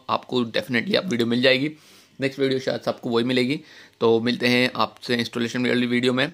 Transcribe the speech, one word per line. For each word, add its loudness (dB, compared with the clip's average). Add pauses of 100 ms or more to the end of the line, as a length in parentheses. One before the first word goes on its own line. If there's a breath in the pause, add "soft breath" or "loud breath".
(100)
आपको -2
definitely -2
आप -2
वीडियो 0
मिल 0
जाएगी। 2 (480 loud breath)
नेक्स्ट -4
वीडियो 0
शायद -4
से -2
आपको -6
वही 2
मिलेगी। 0 (400 loud breath)
तो 4
मिलते 0
हैं 4
आपसे -2
इंस्टॉलेशन -2
वाली 2
वीडियो 2
में, -2